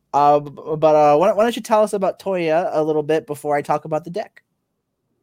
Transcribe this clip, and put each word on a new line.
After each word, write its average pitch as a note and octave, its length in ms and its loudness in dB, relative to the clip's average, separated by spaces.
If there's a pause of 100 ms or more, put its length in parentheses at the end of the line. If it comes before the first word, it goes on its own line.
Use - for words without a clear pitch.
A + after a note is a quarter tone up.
(120)
Uh, D3 280 4
b-, D3 100 -10
b-, D3+ 280 -10
but, D#3 160 4
uh, D3 220 6
why, F#3 160 2
why G3 100 0
don't A#3 140 0
you A#3 60 -8
tell G#3+ 200 2
us G#3 100 -2
about F#3+ 280 -4
Toya F3 520 -2
a D#3 100 0
little D#3 220 -2
bit D3+ 220 -2
before D3 300 -4
I D3 60 -2
talk D3+ 220 -4
about D#3 200 -6
the E3 60 -16
deck? - 320 -12 (800)